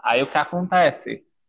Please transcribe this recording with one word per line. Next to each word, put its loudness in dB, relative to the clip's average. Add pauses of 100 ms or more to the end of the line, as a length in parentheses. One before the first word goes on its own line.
Aí 2
o -4
que -4
acontece? -2 (260)